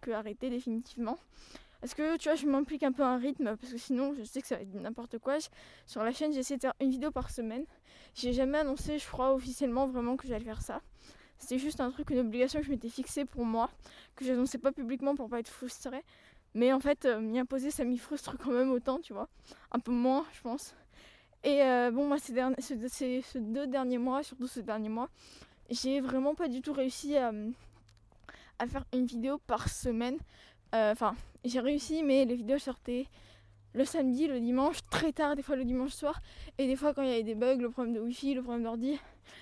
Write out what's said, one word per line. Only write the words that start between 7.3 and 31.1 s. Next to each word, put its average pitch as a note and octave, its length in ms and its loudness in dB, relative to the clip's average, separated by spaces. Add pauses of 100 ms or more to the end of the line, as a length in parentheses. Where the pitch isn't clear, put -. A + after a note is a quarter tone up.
J'ai B3 160 -2
jamais C4+ 280 4
annoncé, D4 380 0
je C#4+ 100 -6
crois, C4 260 4
officiellement C4 540 0
vraiment B3 280 0
que C4+ 120 -6
j'allais A#3 180 -4
faire A3 160 -6
ça. A#3+ 200 -6 (560)
C'était - 220 -2
juste D4 220 -2
un B3+ 100 0
truc, C#4+ 180 -6
une B3+ 100 2
obligation B3 420 2
que D4 40 -2
je C#4 60 -2
m'étais A#3 160 -4
fixée C4+ 380 -4
pour B3 180 -6
moi, A3+ 260 0 (460)
que - 80 -10
j'annonçais B3+ 360 2
pas C4+ 120 2
publiquement C4+ 420 -2
pour C4+ 160 -4
pas A#3 100 -4
être A#3 100 -8
frustrée. B3+ 540 -10 (500)
Mais A#3+ 180 6
en C4+ 80 6
fait, C#4 260 2
euh, A#3 140 4
m'y A3 180 -2
imposer, C4 320 -2
ça D4 140 -2
m'y B3 140 0
frustre C#4 400 -6
quand C4+ 140 -4
même B3+ 200 4
autant, C4 280 0
tu - 120 -12
vois. G#3+ 160 -6 (440)
Un - 80 0
peu A#3+ 120 -4
moins, C4 420 4
je - 80 -18
pense. B3 320 -6 (680)
Et, C#4+ 200 6
euh, B3 280 6
bon, C#4 160 2
moi, C#4+ 100 2
ces C#4 140 -6
derni-, B3+ 300 2
ce, C4 140 -4 (120)
ces, B3+ 340 -2
ces - 200 -8
deux A3+ 260 -2
derniers B3+ 300 0
mois, B3+ 260 0
surtout C4 240 -8
ce B3+ 140 -8
dernier G#3+ 280 -4
mois, A#3 200 -4 (600)
j'ai B3+ 300 0
vraiment C4 340 2
pas E4 140 -2
du B3+ 140 -4
tout D4+ 100 -4
réussi C#4 460 0
à, A#3+ 160 0 (1300)
à A#3+ 80 -2
faire C4 260 -6
une B3+ 120 4
vidéo A#3+ 400 -2
par - 240 0
semaine. A#3+ 480 -2 (560)
Euh, G#3+ 180 6
enfin, A3 240 2 (280)